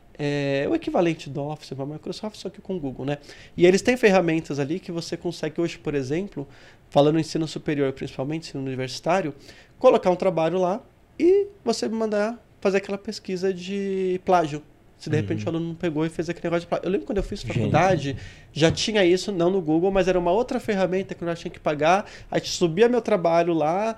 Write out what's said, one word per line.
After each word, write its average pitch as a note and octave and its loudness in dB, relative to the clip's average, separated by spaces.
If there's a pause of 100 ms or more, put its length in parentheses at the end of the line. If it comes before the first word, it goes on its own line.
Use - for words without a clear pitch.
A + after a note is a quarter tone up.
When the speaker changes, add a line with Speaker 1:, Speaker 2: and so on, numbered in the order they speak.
(200)
Speaker 1:
é, C#3+ 0
o E4 0
equivalente F3+ -2
do C#3+ -6
Office D3+ -8
pra C3+ -8
Microsoft, F3 -10
só - -10
que - -16
com F#3+ -8
o F3 -8
Google, C3 -6
né? C#3+ -2 (380)
E E3 6
eles F#3 8
têm B3 2
ferramentas E3+ 4
ali C#3+ -2
que - -10
você E3 -6
consegue E3 -6
hoje, E3+ -2
por D3+ -4
exemplo, C#3+ -4 (440)
falando D3+ 4
em D#3+ 4
ensino D#3+ -2
superior, C#3+ -2
principalmente C3+ -8
ensino C#3 -10
universitário, C3+ -4 (460)
colocar A3+ 6
um F3+ 2
trabalho E3 0
lá F#3 0 (360)
e G4 4 (180)
você A#3 -2
mandar A3 -2 (160)
fazer G3 2
aquela G3 -4
pesquisa F#3+ -4
de F#3+ -4
plágio. D#3+ 2 (360)
Se - -14
de D3+ 0
repente G#2+ -2
Speaker 2:
Uhum. - -
Speaker 1:
o - -2
aluno E3 -2
não E3 -8
pegou D#3+ -2
e E3 -2
fez E3 -6
aquele E3+ -6
negócio E3+ 0
de E3+ -16
plágio. - -2
Eu F3+ -2
lembro G3+ -2
quando G#3 -4
eu F#3 0
fiz G3+ -8
Speaker 2:
Gênio. - -6
Speaker 1:
faculdade, C#3+ 2 (360)
já D#3 4
tinha G#3 2
isso, F3+ 4
não E3+ 2
no F#3+ 2
Google, E3 2
mas F#3 2
era F3+ 2
uma F3 2
outra B3 0
ferramenta F#3+ -2
que - -12
eu E3+ -4
já E3+ -4
tinha E3+ -10
que - -20
pagar. D#3+ 2 (240)
Aí E3+ -2
subia F3+ 2
meu A#3+ 0
trabalho E3+ 2
lá, F3+ 0